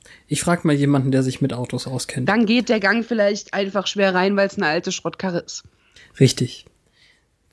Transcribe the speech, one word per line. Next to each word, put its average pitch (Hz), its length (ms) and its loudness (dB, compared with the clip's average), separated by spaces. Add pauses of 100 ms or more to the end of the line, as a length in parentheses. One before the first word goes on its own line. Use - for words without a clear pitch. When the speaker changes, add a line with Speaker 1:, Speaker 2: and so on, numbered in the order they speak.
(280)
Speaker 1:
Ich 147 140 -2
frag 175 240 0
mal 151 100 4
jemanden, 139 360 2
der 131 120 2
sich 127 180 -4
mit 135 100 0
Autos 123 360 -6
auskennt. 127 420 -4
Speaker 2:
Dann 220 160 4
geht 233 240 2
der 220 100 2
Gang 202 240 2
vielleicht 208 520 -2
einfach 196 320 -2
schwer 196 260 0
rein, 190 240 2
weil's 196 200 0
eine 185 100 0
alte 180 240 -2
Schrottkarre 175 480 -6
ist. - 240 -12 (560)
Speaker 1:
Richtig. - 460 2 (880)